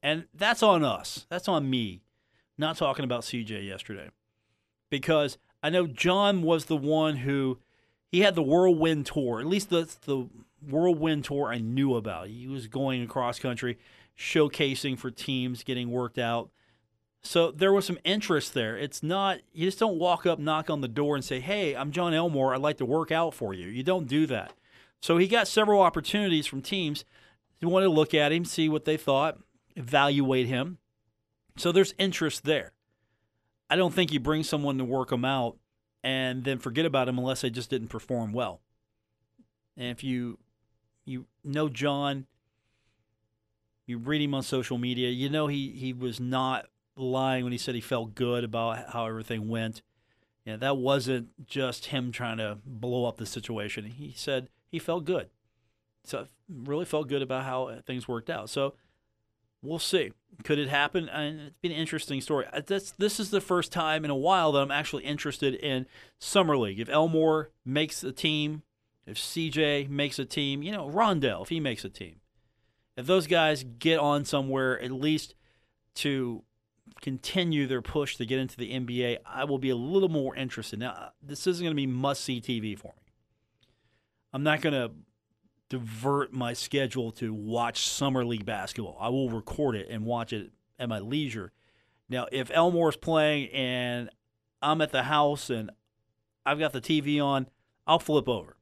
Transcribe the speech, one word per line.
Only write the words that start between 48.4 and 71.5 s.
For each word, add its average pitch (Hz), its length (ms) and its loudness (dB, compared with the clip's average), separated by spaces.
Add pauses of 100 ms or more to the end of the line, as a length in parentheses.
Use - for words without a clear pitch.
about 113 480 -4
how 117 160 -4
everything 110 400 -6
went. 113 340 -4 (640)
Yeah, 107 120 -10
that 135 200 0
wasn't 127 520 0 (180)
just 131 400 -4
him 127 240 -4
trying 113 260 -6
to 104 260 -6
blow 123 420 -4
up 117 120 -4
the 113 80 -8
situation. 107 600 -8
He 131 300 -16
said 131 340 -4 (200)
he 170 80 -8
felt 156 280 -4
good. 160 240 -2 (760)
So - 160 -8
it 120 80 -12 (200)
really 147 380 -6
felt 156 220 -2
good 135 160 -2
about 131 220 -4
how 131 400 -6
things 127 220 -8
worked 117 220 -6
out. 110 200 -6
So 139 260 -2 (880)
we'll 156 160 -6
see. 156 320 0 (320)
Could 147 160 2
it 143 80 -2
happen? 147 420 2
And 151 300 -6
it's 147 220 -18
been 175 100 -2
an 151 80 -6
interesting 151 420 -4
story. 139 320 0
Uh, 151 100 -4
this, 196 280 -4
this 208 280 -2
is 208 120 -4
the 202 100 2
first 175 300 0
time 156 340 0
in 147 60 0
a 139 40 2
while 160 360 4
that 143 100 6
I'm 139 100 0
actually 143 340 -4
interested 143 500 -2
in 131 320 -2 (320)
Summer 160 380 4
League. 104 220 0
If 117 100 -6
Elmore 160 600 4 (160)
makes 143 360 -2
the 131 100 -6
team, 151 500 -2 (460)
if 110 100 -10
C 160 320 -4
J 143 400 0
makes 139 300 -2
a 135 60 -2
team, 143 360 -4
you 170 100 -8
know, 143 180 -8
Rondell, 147 520 2
if 98 80 -12
he 165 100 -2